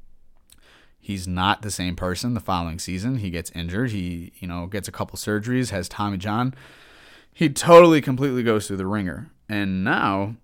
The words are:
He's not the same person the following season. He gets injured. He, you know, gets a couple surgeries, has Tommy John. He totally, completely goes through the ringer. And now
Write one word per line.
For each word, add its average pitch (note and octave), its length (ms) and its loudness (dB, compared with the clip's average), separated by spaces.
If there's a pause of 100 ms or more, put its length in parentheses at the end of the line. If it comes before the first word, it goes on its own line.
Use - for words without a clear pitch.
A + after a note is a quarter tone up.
(960)
He's F#2+ 300 -10
not F#2 340 0
the G#2+ 80 -8
same F2+ 260 -4
person F#2 380 -4
the A2 60 -4
following F2 400 -4
season. G#2 400 -4
He G2+ 100 -6
gets E2+ 220 -8
injured. F2+ 400 -4
He, F2 480 -8
you F#2+ 80 -12
know, F2 180 -8
gets F#2+ 220 -8
a F#2 40 -12
couple - 260 -10
surgeries, A2 520 -2
has F#2 180 -6
Tommy G#2 300 -6
John. A2 380 -4 (760)
He E3 160 2
totally, E3 540 10
completely B2+ 400 -2
goes A2 260 2
through G2 100 -6
the F#2+ 100 -4
ringer. G2 420 -6 (180)
And G2 360 -2
now G#2 600 -2